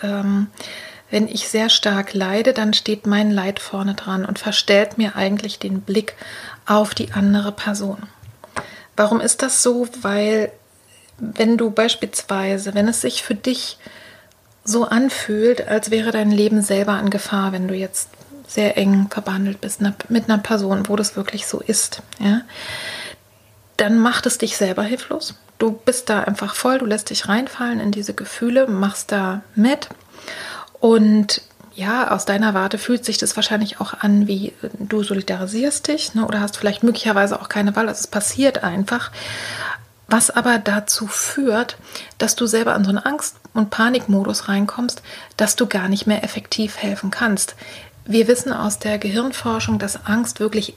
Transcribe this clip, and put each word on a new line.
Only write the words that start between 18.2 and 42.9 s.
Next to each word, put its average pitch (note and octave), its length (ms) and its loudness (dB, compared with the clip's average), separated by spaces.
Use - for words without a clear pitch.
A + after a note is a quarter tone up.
sehr G#3 280 0
eng G3 320 4
verbandelt G3 520 -4
bist - 200 -6
na-, G3+ 140 0
mit A3+ 200 0
einer G#3+ 140 4
Person, G3 460 0
wo G3+ 80 0
das G#3 180 0
wirklich G3 320 -6
so - 140 -6
ist, - 420 -2
ja, G#3 220 4
dann A3 240 4
macht A#3+ 260 2
es A#3+ 120 -2
dich A3+ 180 -4
selber F#3+ 260 0
hilflos. B3+ 540 -6
Du A3+ 120 2
bist A#3 400 -2
da G#3+ 140 0
einfach G3+ 320 -4
voll, B3+ 220 2
du B3+ 80 -2
lässt G#3+ 240 -2
dich - 180 -4
reinfallen A#3+ 500 -2
in G#3+ 140 0
diese G#3 220 -6
Gefühle, A#3+ 520 2
machst G3 460 -2
da G3 300 -2
mit. C4 360 4
Und G#3+ 560 6
ja, G#3+ 360 -2
aus - 160 0
deiner G#3 260 2
Warte F#3+ 240 0
fühlt A#3+ 300 -2
sich G#3+ 100 -2
das - 200 -2
wahrscheinlich G#3+ 440 0
auch G3+ 140 -6
an, G#3 320 4
wie, G3 220 -2
äh, - 200 -10
du G#3+ 240 -2
solidarisierst G3 840 -2
dich, D4+ 260 -2
ne, A3 120 0
oder G#3+ 160 -2
hast G#3 160 -4
vielleicht G3+ 240 -2
möglicherweise G#3 580 2
auch - 80 -12
keine G3+ 260 0
Wahl, A3 140 2
also - 120 -6
es - 60 -6
passiert B3+ 560 0
einfach. G3+ 480 -2
Was A3+ 200 4
aber A#3+ 300 2
dazu G#3 480 -2
führt, A#3+ 720 -2
dass - 180 0
du A#3+ 80 0
selber A3+ 320 2
in G3+ 80 4
so F#3+ 60 2